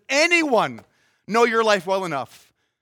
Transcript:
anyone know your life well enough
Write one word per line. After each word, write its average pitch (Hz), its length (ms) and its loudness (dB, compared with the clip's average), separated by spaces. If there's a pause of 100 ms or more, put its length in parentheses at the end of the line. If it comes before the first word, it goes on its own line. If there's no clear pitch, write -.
anyone 277 720 0 (460)
know 226 160 2
your 226 200 0
life 202 220 0
well 190 200 -2
enough 139 460 -10 (300)